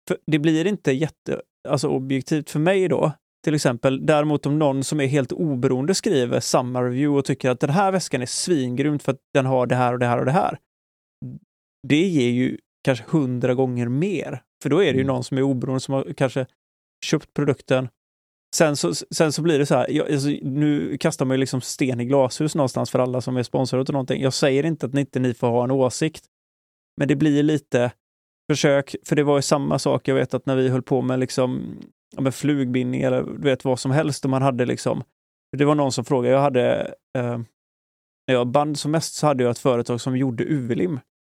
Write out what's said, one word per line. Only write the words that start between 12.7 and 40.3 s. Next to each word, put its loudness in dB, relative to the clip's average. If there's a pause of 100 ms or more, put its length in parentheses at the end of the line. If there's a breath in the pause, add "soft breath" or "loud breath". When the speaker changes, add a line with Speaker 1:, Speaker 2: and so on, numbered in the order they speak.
Speaker 1:
kanske 0
hundra 0
gånger 0
mer. -2 (220)
För -2
då 2
är 2
det 2
ju 2
Speaker 2:
Mm. -2
Speaker 1:
någon -2
som -4
är 2
oberoende -2
som -8
har -4
kanske 0 (600)
köpt -4
produkten, 0 (680)
sen 4
så, 0
sen 0
så -4
blir 2
det 2
så 2
här, 2
jag, 0
alltså, 0 (120)
nu 0
kastar -2
man 0
ju 2
liksom -2
sten -4
i -2
glashus 2
någonstans -2
för 4
alla 0
som -2
är 0
sponsrade 0
till -2
någonting. -2
Jag 0
säger 2
inte -2
att -6
ni 2
inte, -2
ni 2
får -2
ha 2
en -2
åsikt, 0 (760)
men 0
det 4
blir 4
lite 2 (600)
försök, 2 (100)
för 0
det 4
var 4
ju 0
samma 0
sak, 0
jag 2
vet 0
att -4
när 0
vi 2
höll 0
på 0
med -2
liksom, -2 (380)
ja, -6
med 0
flugbindning -2
eller 0
du -10
vet 0
vad 0
som -2
helst, 0
och 0
man 0
hade 0
liksom, -2 (540)
det 4
var 4
någon 0
som -4
frågade, 2
jag 4
hade, 2 (240)
eh, -4 (880)
när 0
jag 2
band 0
som -4
mest -2
så 0
hade 2
jag 2
ett -4
företag 0
som -2
gjorde -2